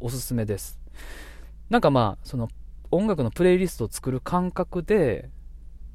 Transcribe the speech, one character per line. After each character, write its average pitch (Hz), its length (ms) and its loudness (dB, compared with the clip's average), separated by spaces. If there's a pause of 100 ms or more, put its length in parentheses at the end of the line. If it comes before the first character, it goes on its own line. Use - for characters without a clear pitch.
お 120 80 -4
す 127 100 -4
す 127 140 -6
め 117 120 0
で 104 120 -2
す。 - 200 -10 (920)
な 240 100 6
ん - 20 -2
か 160 80 8
ま 117 320 4
あ、 - 60 -14
そ - 80 -8
の、 117 140 -2 (420)
音 190 160 4
楽 165 160 2
の 113 80 0
プ 175 140 4
レ 180 100 8
イ - 20 6
リ 185 100 4
ス - 100 -6
ト 117 80 0
を - 40 -2
作 - 220 -4
る 127 80 0
感 180 320 0
覚 175 320 -2
で、 156 460 4 (640)